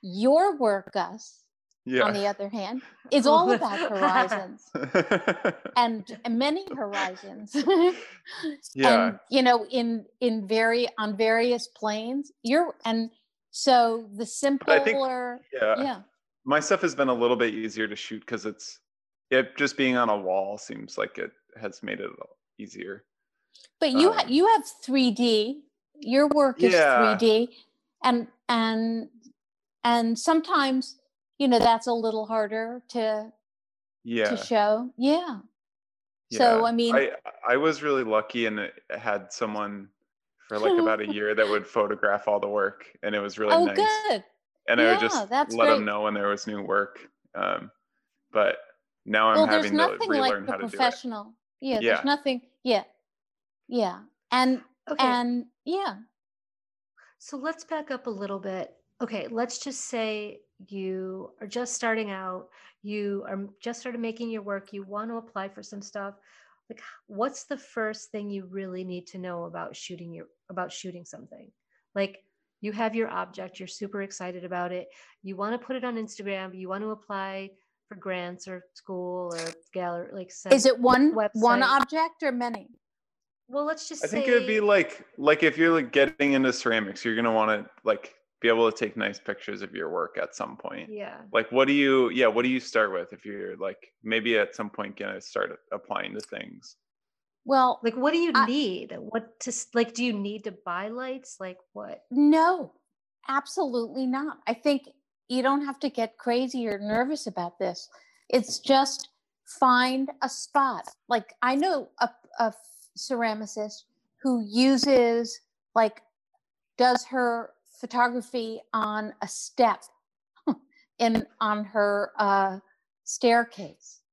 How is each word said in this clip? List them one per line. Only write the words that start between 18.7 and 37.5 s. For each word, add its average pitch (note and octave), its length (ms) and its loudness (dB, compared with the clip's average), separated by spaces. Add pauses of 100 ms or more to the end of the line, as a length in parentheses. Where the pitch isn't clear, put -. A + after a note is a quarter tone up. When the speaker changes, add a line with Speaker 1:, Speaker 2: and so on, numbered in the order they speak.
Speaker 2:
it B2+ 280 2
just C#3+ 200 0
being B2+ 200 2
on A#2+ 120 2
a G#2 80 4
wall G2 400 -2
seems - 400 -14
like G#2+ 200 -4
it - 140 -8 (280)
has G#2+ 240 -12
made G#2 160 -8
it G2 80 -8
a - 40 -8
little - 280 -20 (200)
easier. G2+ 460 -14 (720)
Speaker 1:
But D4+ 120 2
you D4 220 6
ha-, - 120 0
Speaker 2:
Um, - 20 -12
Speaker 1:
you D4 200 4
have A4 180 4 (180)
three B3+ 280 2
D. A#3 520 0 (320)
Your C#4+ 320 2
work C#4+ 360 4
is F#4 100 8
Speaker 2:
Yeah. E3 120 8
Speaker 1:
three A#2+ 300 6
D, A3+ 420 2 (460)
and, A#3+ 240 2 (220)
and, A3+ 600 0 (760)
and A#3 340 4
sometimes, D#4 840 0 (380)
you C#4 100 2
know, A#3+ 120 6
that's A#3 280 4
a A#3+ 60 0
little A3 340 -2
harder A3 640 -4
to, A3 440 -4 (680)
Speaker 2:
Yeah. A#2 220 0
Speaker 1:
to A#3 120 0
show. A3 600 0
Yeah. C#4+ 440 0 (880)
So, A3+ 360 4
Speaker 2:
Yeah. - 0 -
Speaker 1:
I A#3 60 2
mean A#3 260 2
Speaker 2:
I, - 140 2 (360)
I B2 100 4